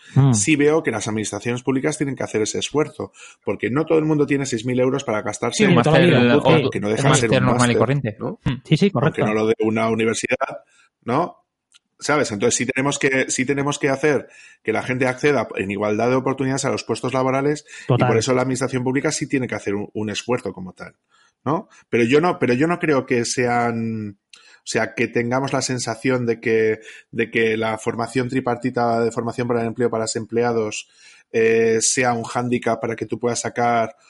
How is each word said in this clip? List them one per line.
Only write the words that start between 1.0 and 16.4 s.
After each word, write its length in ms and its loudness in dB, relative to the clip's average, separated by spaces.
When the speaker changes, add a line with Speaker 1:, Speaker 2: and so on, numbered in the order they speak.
Speaker 2:
administraciones 520 -4
públicas 360 -2
tienen 180 -4
que 80 -6
hacer 180 -2
ese 180 -2
esfuerzo, 520 -4
porque 260 -4
no 160 0
todo 120 2
el 80 2
mundo 200 2
tiene 200 0
seis 200 -4
mil 140 0
euros 240 0
para 200 -2
gastarse 340 -4
Speaker 3:
Sí, 80 4
un 60 4
Speaker 1:
en 40 6
Speaker 3:
máster, 380 6
Speaker 1:
un 180 4
Speaker 3:
o 100 6
Speaker 1:
bootcamp. 300 4
Speaker 2:
que 80 -4
no 80 -2
Speaker 3:
un 80 0
Speaker 2:
deja 140 2
de 60 6
ser 140 2
Speaker 3:
máster 0 -
Speaker 2:
un 60 2
Speaker 3:
normal 80 2
y 40 2
Speaker 2:
máster, 180 4
Speaker 3:
corriente. 400 0
Speaker 2:
¿no? 280 -8
Speaker 3:
Mm. 180 -2
Speaker 1:
Sí, 140 2
sí, 80 4
Speaker 2:
Aunque 60 2
Speaker 1:
correcto. 40 2
Speaker 2:
no 80 0
lo 140 2
dé 120 2
una 300 0
universidad, 680 -2
¿no? 400 -2
¿Sabes? 320 0
Entonces 240 0
sí 100 -2
tenemos 320 -2
que, 320 0
sí 160 -2
tenemos 320 -2
que 120 0
hacer 380 0
que 80 -2
la 120 -2
gente 240 0
acceda 380 2
en 140 -4
igualdad 400 0
de 60 4
oportunidades 480 -2